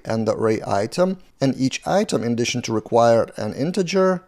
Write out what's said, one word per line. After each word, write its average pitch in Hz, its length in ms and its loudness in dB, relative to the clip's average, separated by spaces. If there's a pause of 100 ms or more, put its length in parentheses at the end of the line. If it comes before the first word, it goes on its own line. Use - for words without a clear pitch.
and 113 240 -2
the 110 60 2
array 110 320 0
item, 175 540 0 (200)
and 135 160 2
each 131 300 -2
item, 196 360 0
in 117 100 -2
addition 117 300 -2
to 113 120 -6
required 117 640 4
and 104 160 -6
integer, 185 720 0